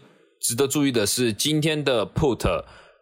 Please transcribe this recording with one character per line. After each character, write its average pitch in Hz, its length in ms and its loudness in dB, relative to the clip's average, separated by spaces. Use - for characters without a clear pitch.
值 117 140 -4
得 135 120 2
注 143 200 2
意 135 40 0
的 113 140 2
是， 117 260 0
今 151 300 -2
天 151 220 0
的 123 200 2
put 104 600 -2